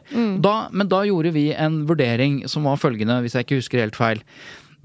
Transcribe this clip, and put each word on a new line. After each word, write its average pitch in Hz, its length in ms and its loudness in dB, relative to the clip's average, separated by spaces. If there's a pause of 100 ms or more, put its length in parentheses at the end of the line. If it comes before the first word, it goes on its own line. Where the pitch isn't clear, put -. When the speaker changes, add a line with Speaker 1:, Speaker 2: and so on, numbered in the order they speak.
(140)
Speaker 1:
Mm. 208 280 0
Speaker 2:
Da, 208 320 2
men 196 160 0
da 190 140 2
gjorde 180 280 2
vi 151 220 2
en 156 340 -2
vurdering 135 600 2
som 151 140 -2
var 139 120 2
følgende, 120 480 0
hvis 117 100 -4
jeg 123 140 0
ikke 135 140 0
husker 123 180 -2
helt 107 160 -2
feil. 113 260 0 (640)